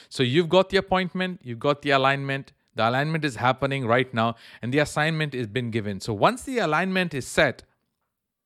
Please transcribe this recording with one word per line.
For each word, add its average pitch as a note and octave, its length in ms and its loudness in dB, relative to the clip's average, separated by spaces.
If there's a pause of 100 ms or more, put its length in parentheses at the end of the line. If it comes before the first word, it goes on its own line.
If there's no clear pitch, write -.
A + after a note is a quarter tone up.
So - 140 -2
you've D3+ 260 2
got F#3 200 4
the F#3+ 80 0
appointment, F#3 640 -2
you've A#2 160 -10
got C#3+ 240 0
the C#3+ 80 0
alignment. C#3 640 2 (240)
The A2+ 120 2
alignment D3 360 0
is C3+ 100 -4
happening C3 500 -2
right B2+ 300 2
now, A2+ 220 0 (260)
and A#2+ 100 -4
the C#3+ 60 0
assignment D3+ 560 -2
has B2 140 -4
been A#2 240 -4
given. G2+ 260 -4
So A2+ 160 -6
once E3+ 300 2
the C4 140 -6
alignment F3+ 540 0
is F3+ 140 -6
set, - 380 0 (800)